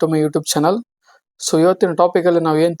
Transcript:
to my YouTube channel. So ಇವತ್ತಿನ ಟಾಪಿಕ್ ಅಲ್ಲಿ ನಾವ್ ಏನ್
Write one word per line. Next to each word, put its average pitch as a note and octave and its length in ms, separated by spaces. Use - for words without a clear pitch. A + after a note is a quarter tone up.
to E3 100
my D#3+ 120
YouTube D3+ 280
channel. D#3+ 260
So - 160
ಇವತ್ತಿನ F3+ 360
ಟಾಪಿಕ್ F3 300
ಅಲ್ಲಿ E3+ 180
ನಾವ್ D#3 200
ಏನ್ E3+ 140